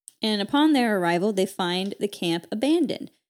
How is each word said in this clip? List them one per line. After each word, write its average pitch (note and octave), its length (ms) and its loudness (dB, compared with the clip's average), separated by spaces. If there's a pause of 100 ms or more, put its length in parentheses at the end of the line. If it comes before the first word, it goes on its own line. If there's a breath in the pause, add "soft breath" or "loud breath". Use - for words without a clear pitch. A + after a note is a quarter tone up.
(220)
and G#3+ 180 0
upon C#4+ 320 2
their A#3 260 2
arrival, F3 340 2
they F#3+ 140 0
find F#3 540 -4
the G#3 80 -2
camp E3+ 420 -4
abandoned C4+ 600 0 (200)